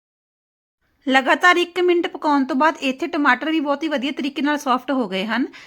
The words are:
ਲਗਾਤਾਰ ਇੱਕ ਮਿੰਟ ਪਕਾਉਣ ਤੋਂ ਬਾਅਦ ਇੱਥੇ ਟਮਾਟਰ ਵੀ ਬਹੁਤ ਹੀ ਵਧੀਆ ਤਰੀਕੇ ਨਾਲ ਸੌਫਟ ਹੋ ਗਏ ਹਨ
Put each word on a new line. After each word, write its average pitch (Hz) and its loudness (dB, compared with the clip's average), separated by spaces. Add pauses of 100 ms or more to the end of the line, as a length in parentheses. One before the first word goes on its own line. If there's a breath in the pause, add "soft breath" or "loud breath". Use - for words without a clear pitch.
(1080)
ਲਗਾਤਾਰ 302 4
ਇੱਕ 349 -2
ਮਿੰਟ 349 2
ਪਕਾਉਣ 285 0
ਤੋਂ 262 -4
ਬਾਅਦ 302 2
ਇੱਥੇ 269 -4
ਟਮਾਟਰ 294 0
ਵੀ 320 0
ਬਹੁਤ 285 -2
ਹੀ 320 -4
ਵਧੀਆ 285 -4
ਤਰੀਕੇ 294 -6
ਨਾਲ 294 0
ਸੌਫਟ 262 -2
ਹੋ 254 -2
ਗਏ 190 -4
ਹਨ 233 -2 (200 loud breath)